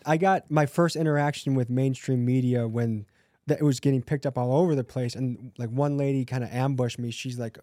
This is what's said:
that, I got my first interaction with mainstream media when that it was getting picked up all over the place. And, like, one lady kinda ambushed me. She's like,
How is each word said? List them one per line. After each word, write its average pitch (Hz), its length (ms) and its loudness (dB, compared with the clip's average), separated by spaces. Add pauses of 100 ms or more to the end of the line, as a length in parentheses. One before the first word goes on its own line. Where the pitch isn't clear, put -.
that, 147 100 -6
I 160 60 4
got 190 340 2
my 147 160 4
first 170 300 2
interaction 147 580 0
with 123 160 0
mainstream 131 540 0
media 123 420 2
when 113 400 -2 (400)
that 151 140 0
it 151 40 4
was 139 140 4
getting 135 240 2
picked 147 240 -4
up 135 100 -4
all 127 240 0
over 175 140 4
the 135 80 0
place. 120 320 -6
And, 123 420 -6
like, 120 140 -6
one 143 260 0
lady 139 280 0
kinda 123 280 -6
ambushed 127 460 -2
me. 120 140 -6
She's 123 260 -10
like, 117 240 -10